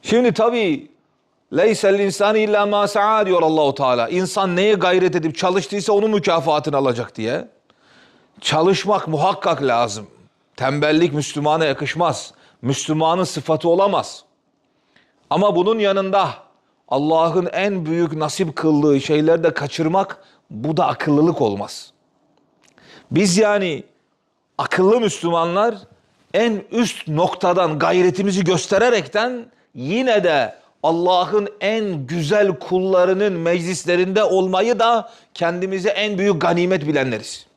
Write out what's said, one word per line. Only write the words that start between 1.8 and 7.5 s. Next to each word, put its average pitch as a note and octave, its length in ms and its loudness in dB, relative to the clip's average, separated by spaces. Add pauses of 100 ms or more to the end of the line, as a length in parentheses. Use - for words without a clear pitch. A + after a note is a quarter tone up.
insani G3+ 400 0
illa G#3 280 2
ma G#3 220 0
sa'a" G#3+ 380 2
diyor F3+ 160 2
Allahu D#3 320 2
Teala. B2+ 340 0
İnsan F#3 480 -2
neye G#3 180 4
gayret F3+ 420 2
edip D#3+ 200 -2
çalıştıysa G3 560 -2
onun G#3 180 2
mükafatını D#3 680 0
alacak B2 400 -2
diye. A#2+ 320 -6 (920)